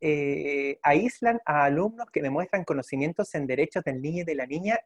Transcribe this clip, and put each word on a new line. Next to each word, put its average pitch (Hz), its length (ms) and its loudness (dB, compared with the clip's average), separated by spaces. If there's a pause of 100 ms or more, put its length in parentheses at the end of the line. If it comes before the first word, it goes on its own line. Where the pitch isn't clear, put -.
eh, 143 800 0
aíslan 233 640 4
a 147 200 4
alumnos 208 460 0
que - 120 -2
demuestran 170 420 -2
conocimientos 147 720 -2
en 147 120 -4
derechos 143 380 0
del 131 160 -4
niño 160 220 -4
y - 20 -10
de 160 100 -4
la 131 120 -4
niña 185 400 -2